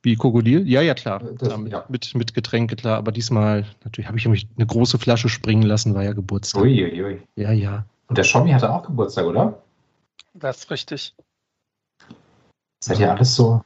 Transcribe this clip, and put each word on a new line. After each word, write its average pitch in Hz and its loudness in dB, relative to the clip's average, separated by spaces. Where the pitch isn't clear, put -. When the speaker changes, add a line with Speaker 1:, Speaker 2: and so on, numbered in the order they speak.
Speaker 1:
Wie 120 2
Krokodil? 120 2
Ja, 127 4
ja, 160 2
klar. 98 -6
Speaker 2:
Das, 120 -4
Speaker 1:
Ja, 110 -6
mit, 107 -8
Speaker 2:
ja. - -10
Speaker 1:
mit, - -8
mit 117 -4
Getränke, 113 -2
klar. 110 -2
Aber 107 -4
diesmal 107 0
natürlich 110 -10
habe 110 -6
ich 110 -2
nämlich 107 2
eine 117 2
große 117 2
Flasche 117 2
springen 110 2
lassen, 107 2
war 98 0
ja 104 -2
Geburtstag. 98 -4
Speaker 2:
Ui, 117 4
ui, 87 -4
ui. 101 -8
Speaker 1:
Ja, 107 -2
ja. 101 0
Speaker 2:
Und 123 -2
der 95 2
Schommi 147 2
hatte 120 4
auch 175 -4
Geburtstag, 110 -4
oder? 135 -2
Speaker 3:
Das 143 -8
ist - -14
richtig. - -10
Speaker 2:
Seid 107 -2
ihr - 4
alles 123 2
so 117 4